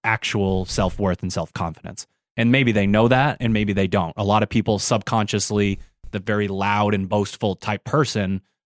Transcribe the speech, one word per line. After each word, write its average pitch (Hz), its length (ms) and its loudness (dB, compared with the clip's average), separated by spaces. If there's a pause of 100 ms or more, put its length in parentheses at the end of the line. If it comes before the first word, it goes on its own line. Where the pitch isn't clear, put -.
actual 98 640 0
self-worth 95 560 -2
and 92 100 -6
self-confidence. - 720 -8 (300)
And 117 160 2
maybe 127 200 4
they 101 140 2
know 107 220 4
that, 131 320 2
and 117 120 0
maybe 107 200 0
they 98 160 2
don't. 87 280 0
A 101 80 -2
lot 104 180 4
of 101 80 -2
people 107 280 0
subconsciously, 104 1040 0 (320)
the 104 80 -6
very 104 280 -2
loud 101 460 0
and 95 140 -2
boastful 101 480 -2
type 104 280 -6
person, 101 580 -2 (240)